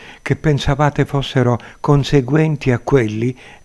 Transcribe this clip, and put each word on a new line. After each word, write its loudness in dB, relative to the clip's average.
che -4
pensavate 0
fossero 0
conseguenti 2
a 0
quelli -2